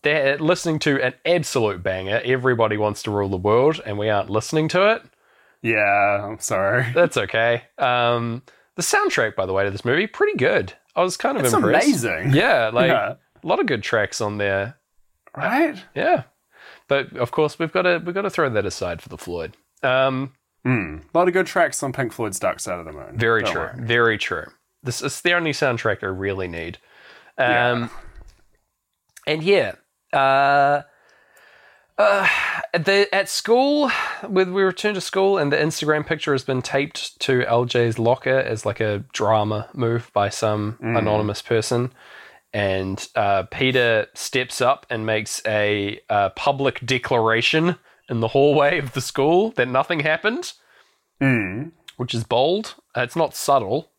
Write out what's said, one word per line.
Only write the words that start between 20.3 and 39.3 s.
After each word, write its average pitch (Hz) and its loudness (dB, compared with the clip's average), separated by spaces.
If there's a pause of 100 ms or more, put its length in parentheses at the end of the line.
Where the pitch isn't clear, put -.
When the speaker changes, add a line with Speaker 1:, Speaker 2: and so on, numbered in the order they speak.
Speaker 2:
Hmm. 90 -2 (140)
A 165 2
lot 180 4
of 180 0
good 185 2
tracks 160 0
on 135 -4
Pink 120 -4
Floyd's 104 -6
Dark 92 -2
Side 90 -6
of 82 -12
the 78 -14
Moon. 76 -14
Speaker 1:
Very 113 2
Speaker 2:
Don't 98 0
Speaker 1:
true. 82 -4
Speaker 2:
worry. 98 -10
Speaker 1:
Very 117 2
true. 85 -6 (360)
This 127 -6
is 135 -6
the 175 2
only 165 0
soundtrack 117 0
I - -6
really 95 -4
need. 85 -10 (600)
Speaker 2:
Yeah. 123 4
Speaker 1:
Um, 120 -2 (1400)
and 156 -2
yeah, 160 2 (400)
uh, 139 4 (1160)
uh, 202 4 (460)
at 165 -2
the, 196 2
at 196 0
school, 269 2 (360)
with, 190 2
we 190 0
return 190 0
to 180 -4
school, 196 2
and 147 0
the 147 2
Instagram 151 0
picture 151 -2
has 131 0
been 131 -2
taped - -4
to 123 2
L 120 2
J's 120 0
locker 127 2
as, 110 -4
like, 104 -4
a 104 -2 (140)
drama 107 0